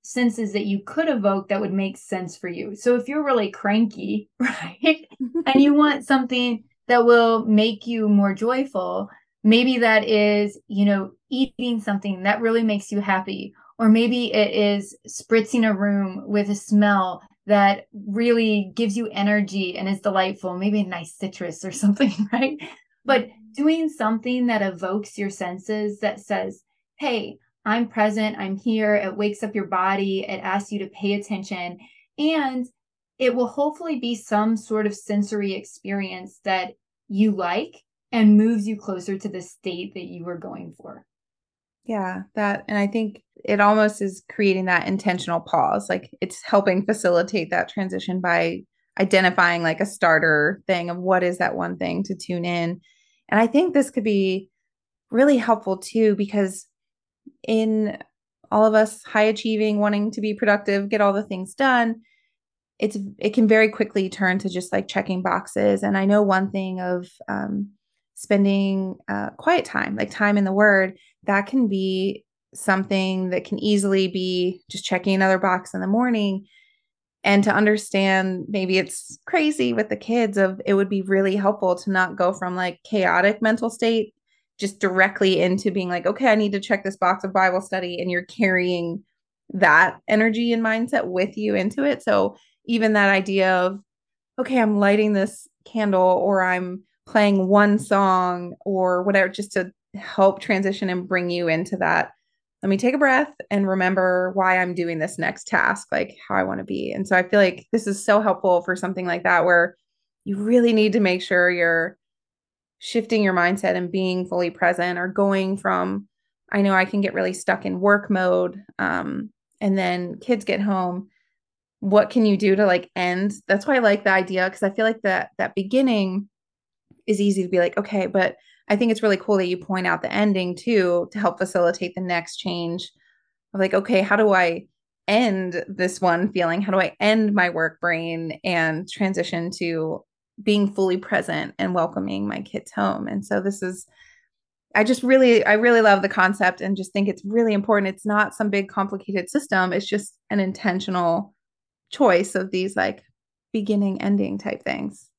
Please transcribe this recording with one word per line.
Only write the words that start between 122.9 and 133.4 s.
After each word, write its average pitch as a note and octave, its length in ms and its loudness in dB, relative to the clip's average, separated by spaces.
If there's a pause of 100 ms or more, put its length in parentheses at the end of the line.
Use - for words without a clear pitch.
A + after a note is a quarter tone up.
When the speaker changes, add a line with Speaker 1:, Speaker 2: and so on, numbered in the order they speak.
Speaker 2:
end?" F#3 380 -2 (140)
That's G3+ 200 0
why C#4 100 2
I - 20 4
like G3+ 240 2
the F#3+ 80 2
idea, F#3 380 0
'cause F#3+ 140 -6
I G3 60 0
feel A3 160 -2
like A3+ 180 -2
that, F#3 340 -2
that - 180 -4
beginning G3+ 720 0 (800)
is G#3 140 0
easy G3 220 2
to F3+ 60 -6
be F#3 100 2
like, F3 180 0
"Okay," G3+ 300 -4
but F#3 280 0 (340)
I G#3 60 2
think A3+ 160 2
it's A3 120 -2
really G3+ 140 2
cool G#3 200 0
that F#3 100 0
you F3+ 100 -4
point F#3 300 -4
out E3+ 140 0
the - 120 -6
ending F#3+ 420 0
too, F3+ 560 0
to G#3+ 80 -10
help F3+ 200 0
facilitate F3 560 -2
the F#3 60 -8
next F3 360 -4
change F3 520 -6 (640)